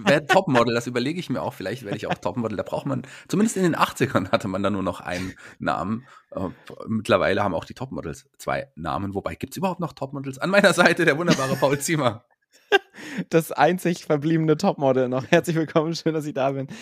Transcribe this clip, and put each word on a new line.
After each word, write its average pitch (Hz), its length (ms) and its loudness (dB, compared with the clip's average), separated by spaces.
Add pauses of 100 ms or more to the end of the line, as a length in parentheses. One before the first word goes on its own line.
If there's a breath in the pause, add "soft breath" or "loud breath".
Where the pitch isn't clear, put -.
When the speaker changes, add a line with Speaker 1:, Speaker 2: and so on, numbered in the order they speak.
Speaker 1:
wer 143 220 4
<laughs> - 20 -2
Topmodel, 120 440 4
das 117 140 -2
überlege 123 320 -2
ich 175 120 -8
mir 95 120 -4
auch, 92 100 -4
vielleicht 107 320 -8
werde 101 120 -6
ich 101 100 -8
auch - 80 -4
Topmodel. 107 420 -4
Da 92 60 -2
braucht 151 240 -6
man, 127 160 -4 (240 loud breath)
zumindest 214 300 0
in 190 80 2
den 170 100 2
achtzigern 123 560 0
hatte - 160 0
man 95 160 -4
da 98 80 0
nur 98 140 -2
noch 87 160 -4
einen 90 340 -8 (240 loud breath)
Namen. 92 480 -4 (240 loud breath)
Äh, 87 200 -8 (360)
mittlerweile 101 560 2
haben 95 120 -2
auch - 100 -4
die - 100 -16
Topmodels 85 640 -10
zwei - 380 -4
Namen. 85 400 -6
Wobei, - 180 -6
gibt's - 220 -10
überhaupt 185 240 -4
noch 160 140 -8
Topmodels? 135 440 -10
An 151 120 -4
meiner 196 220 6
Seite 170 320 6
der 147 140 4
wunderbare 135 380 0
Paul 143 240 2
Ziemer. 131 500 0
<laughs> - 40 -20 (960 loud breath)
Speaker 2:
Das 165 220 2
einzig 170 520 2
verbliebene 156 520 2
Topmodel 139 520 2
noch. 127 200 -2
Herzlich 165 280 2
willkommen, 160 380 0
schön, 156 200 -2
dass 151 120 -4
ich 151 80 -8
da 135 180 0
bin. 135 160 -6 (140 loud breath)